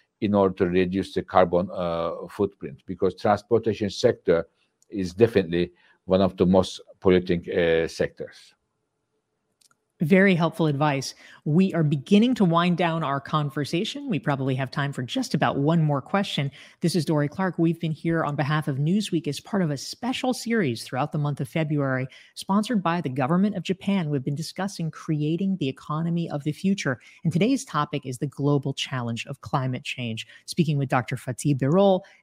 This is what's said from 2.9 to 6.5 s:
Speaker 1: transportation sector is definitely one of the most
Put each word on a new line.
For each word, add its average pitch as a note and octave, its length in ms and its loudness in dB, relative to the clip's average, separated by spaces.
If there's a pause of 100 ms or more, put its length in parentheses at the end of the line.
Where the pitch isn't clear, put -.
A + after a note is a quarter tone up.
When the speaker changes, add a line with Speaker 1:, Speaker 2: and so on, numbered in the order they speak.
Speaker 1:
transportation G#2+ 760 0
sector G2+ 580 2 (420)
is F#2 240 -6
definitely F2+ 580 2 (340)
one F#2 160 4
of F#2 140 0
the F#2 100 4
most F#2 360 4 (180)